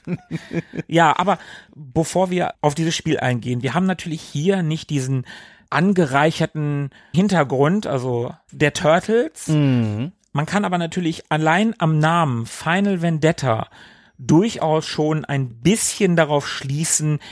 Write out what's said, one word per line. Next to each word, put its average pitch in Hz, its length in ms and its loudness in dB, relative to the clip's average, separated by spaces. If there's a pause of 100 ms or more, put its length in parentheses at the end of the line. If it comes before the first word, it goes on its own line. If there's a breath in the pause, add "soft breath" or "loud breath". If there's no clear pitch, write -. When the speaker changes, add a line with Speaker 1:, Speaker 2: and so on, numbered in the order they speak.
Speaker 1:
<laughs> - 800 -8
Speaker 2:
Ja, 160 320 2
aber 180 200 0 (360 loud breath)
bevor 160 560 -2
wir 180 320 -2
auf 147 120 4
dieses 160 200 0
Spiel 156 240 -2
eingehen, 123 440 -2
wir 127 120 -4
haben 185 120 0
natürlich 175 360 -4
hier 185 400 -2
nicht 156 280 -4
diesen 131 360 -2 (440 loud breath)
angereicherten 147 1200 0 (240 soft breath)
Hintergrund, 160 720 2
also 123 480 -4 (160)
der 147 220 0
Turtles. 214 760 0
Speaker 1:
Mhm. 131 640 2 (200)
Speaker 2:
Man 147 140 -2
kann 202 180 -2
aber 180 140 -2
natürlich 170 500 -4
allein 160 500 2
am 156 200 2
Namen 151 480 2
Final 185 560 -2
Vendetta 151 640 0 (500 loud breath)
durchaus 156 680 2
schon 156 380 -2
ein 127 360 -4
bisschen 180 560 2
darauf 147 320 2
schließen, 151 720 -2 (140 loud breath)